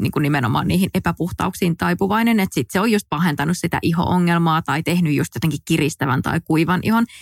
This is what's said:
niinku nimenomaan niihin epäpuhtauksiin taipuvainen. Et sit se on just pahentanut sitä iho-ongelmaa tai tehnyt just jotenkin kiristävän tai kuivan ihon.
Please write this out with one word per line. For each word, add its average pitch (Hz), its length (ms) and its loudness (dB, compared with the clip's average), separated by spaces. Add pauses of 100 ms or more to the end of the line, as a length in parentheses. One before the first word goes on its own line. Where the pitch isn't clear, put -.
niinku - 180 -2
nimenomaan 143 500 0
niihin 185 260 2
epäpuhtauksiin 175 840 -2
taipuvainen. 202 640 0
Et 190 120 0
sit 135 180 -2
se 185 100 -2
on 226 120 2
just 208 180 0
pahentanut 156 480 0
sitä - 240 -2
iho-ongelmaa 170 800 2
tai 143 200 -2
tehnyt 165 320 0
just - 200 -2
jotenkin 156 300 -2
kiristävän 143 580 0
tai - 220 -2
kuivan 165 380 2
ihon. 226 220 2 (180)